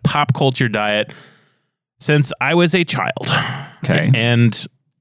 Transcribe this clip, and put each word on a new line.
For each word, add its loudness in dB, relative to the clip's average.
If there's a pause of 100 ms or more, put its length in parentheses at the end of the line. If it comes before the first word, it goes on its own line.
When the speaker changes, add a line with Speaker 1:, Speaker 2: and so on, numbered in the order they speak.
Speaker 1:
pop 0
culture 0
diet -2 (840)
since 0
I 0
was 2
a 2
child. -2 (720)
Speaker 2:
Okay. 2
Speaker 1:
And 2 (360)